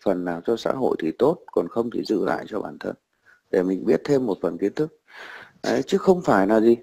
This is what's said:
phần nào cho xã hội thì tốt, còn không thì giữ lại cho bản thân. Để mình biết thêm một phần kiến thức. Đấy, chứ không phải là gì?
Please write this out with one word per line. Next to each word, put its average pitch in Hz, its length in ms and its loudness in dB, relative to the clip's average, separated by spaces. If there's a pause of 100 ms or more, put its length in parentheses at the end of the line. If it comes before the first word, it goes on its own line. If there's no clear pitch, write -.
phần 90 200 0
nào 85 200 -6
cho 117 120 0
xã - 140 -2
hội 131 280 -2
thì 80 120 -2
tốt, 151 280 2 (120)
còn 90 160 0
không 117 240 -4
thì - 120 -4
giữ 95 220 -2
lại - 220 -4
cho 104 140 -8
bản 73 180 -10
thân. 95 160 -8 (560)
Để 92 120 2
mình 92 220 -2
biết 160 200 2
thêm 135 200 2
một 98 160 -2
phần 85 160 -4
kiến 101 180 -2
thức. 156 240 -6 (640)
Đấy, 113 240 0
chứ 196 100 2
không 185 240 2
phải 104 260 4
là 110 120 4
gì? 117 240 6